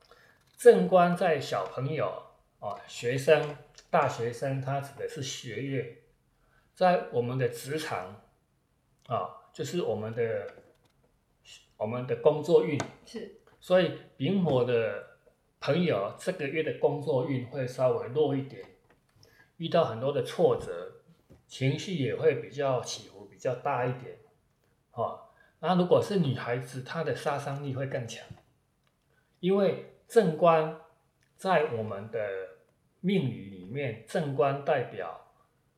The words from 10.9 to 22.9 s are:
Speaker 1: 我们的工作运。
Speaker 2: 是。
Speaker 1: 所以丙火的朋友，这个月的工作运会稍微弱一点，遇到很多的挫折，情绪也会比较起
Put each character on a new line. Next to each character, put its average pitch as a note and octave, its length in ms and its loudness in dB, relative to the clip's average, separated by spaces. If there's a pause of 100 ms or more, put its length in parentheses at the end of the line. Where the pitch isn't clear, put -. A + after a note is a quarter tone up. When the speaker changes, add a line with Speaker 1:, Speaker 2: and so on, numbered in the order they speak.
Speaker 1:
我 G#2+ 80 -4
们 B2 200 -4
的 A#2 100 -2
工 D3+ 260 2
作 E3 220 6
运。 C#3 140 -2 (260)
Speaker 2:
是。 - 360 -16 (180)
Speaker 1:
所 F#3 220 4
以 D#3 180 0 (180)
丙 F3+ 280 2
火 C3 200 4
的 A2+ 520 0 (420)
朋 E3+ 240 0
友， G#2 360 0
这 - 140 -4
个 C#3+ 140 -6
月 D#3 160 -2
的 D3 160 -4
工 C#3+ 220 2
作 C3+ 260 0
运 B2+ 200 -2
会 C3 200 -6
稍 B2+ 240 0
微 A#2 180 -2
弱 C#3 280 2
一 C3 60 -2
点， G#2+ 200 -14 (920)
遇 E3 120 -6
到 E3+ 160 4
很 A2 140 -4
多 C3+ 140 0
的 C#3 100 0
挫 C#3 340 4
折， F#2 440 -10 (480)
情 C3+ 300 -2
绪 F#3+ 160 -6
也 B2 200 -2
会 B2+ 220 2
比 - 140 -10
较 C3 320 -2
起 - 260 -12